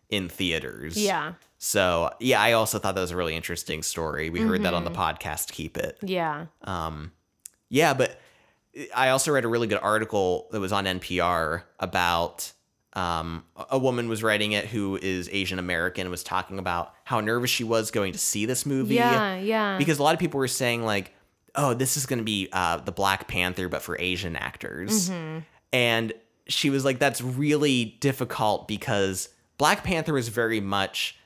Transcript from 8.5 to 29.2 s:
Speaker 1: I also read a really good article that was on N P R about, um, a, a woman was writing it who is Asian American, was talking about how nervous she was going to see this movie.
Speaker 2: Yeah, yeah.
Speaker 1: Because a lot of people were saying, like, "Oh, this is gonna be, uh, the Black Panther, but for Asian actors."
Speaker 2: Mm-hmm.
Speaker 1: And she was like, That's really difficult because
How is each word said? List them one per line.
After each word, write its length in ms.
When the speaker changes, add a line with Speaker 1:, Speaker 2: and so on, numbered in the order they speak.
Speaker 1:
I 160
also 220
read 140
a 20
really 200
good 140
article 680
that 80
was 140
on 140
N 120
P 220
R 420
about, 720
um, 500
a, 160
a 60
woman 320
was 140
writing 280
it 140
who 360
is 300
Asian 260
American, 540
was 100
talking 380
about 340
how 160
nervous 280
she 140
was 280
going 200
to 80
see 260
this 200
movie. 300
Speaker 2:
Yeah, 420
yeah. 400
Speaker 1:
Because 220
a 40
lot 100
of 60
people 200
were 100
saying, 340
like, 300
"Oh, 180
this 220
is 100
gonna 180
be, 280
uh, 260
the 140
Black 380
Panther, 400
but 120
for 200
Asian 340
actors." 760
Speaker 2:
Mm-hmm. 300
Speaker 1:
And 420
she 200
was 140
like, 160
That's 220
really 800
difficult 680
because 600